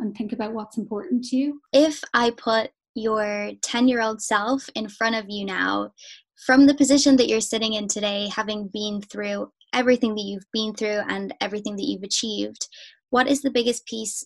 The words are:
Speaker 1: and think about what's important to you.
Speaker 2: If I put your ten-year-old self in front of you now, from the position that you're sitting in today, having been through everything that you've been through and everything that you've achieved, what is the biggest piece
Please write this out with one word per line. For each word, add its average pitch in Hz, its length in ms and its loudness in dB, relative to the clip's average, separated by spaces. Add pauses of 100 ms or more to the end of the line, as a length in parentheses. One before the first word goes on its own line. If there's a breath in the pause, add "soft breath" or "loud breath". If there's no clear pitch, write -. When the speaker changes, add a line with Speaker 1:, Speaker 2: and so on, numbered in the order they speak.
Speaker 1:
and 208 140 -6
think 214 200 -6
about 220 180 -6
what's 214 240 -10
important 233 480 -4
to 262 120 -4
you. 285 260 -2 (100)
Speaker 2:
If 302 400 4
I 233 200 2
put 220 360 0 (280)
your 208 540 -2 (100)
ten-year-old 233 600 2
self 220 540 -2
in 220 120 -6
front 226 280 -2
of 220 120 -6
you 202 160 -6
now, 190 460 -2 (560 loud breath)
from 262 220 8
the 285 60 6
position 277 420 6
that 247 100 4
you're 220 140 2
sitting 220 320 -2
in 208 160 -4
today, 202 440 -2
having 214 400 -6
been 208 300 -6
through 202 480 -6 (220)
everything 247 420 4
that 208 80 -4
you've 196 300 -8
been 214 200 -2
through 208 360 -2
and 196 320 -6
everything 208 340 -6
that 202 80 -6
you've 196 220 -4
achieved, 208 640 -6 (420 loud breath)
what 254 160 2
is 277 160 0
the 269 80 -2
biggest 240 360 0
piece 220 400 -8